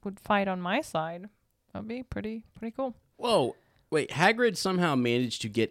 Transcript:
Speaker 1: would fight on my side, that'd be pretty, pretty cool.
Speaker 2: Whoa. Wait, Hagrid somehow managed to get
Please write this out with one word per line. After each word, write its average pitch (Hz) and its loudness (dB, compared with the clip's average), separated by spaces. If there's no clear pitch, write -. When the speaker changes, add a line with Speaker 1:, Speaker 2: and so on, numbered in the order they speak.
Speaker 1:
would 196 -10
fight 202 2
on 185 -2
my 180 -2
side, 170 -6
that'd 202 -10
be 247 -10
pretty, 220 -8
pretty 226 -10
cool. 262 -6
Speaker 2:
Whoa. 185 2
Wait, 151 0
Hagrid 220 4
somehow 180 2
managed 120 2
to 113 -4
get 110 2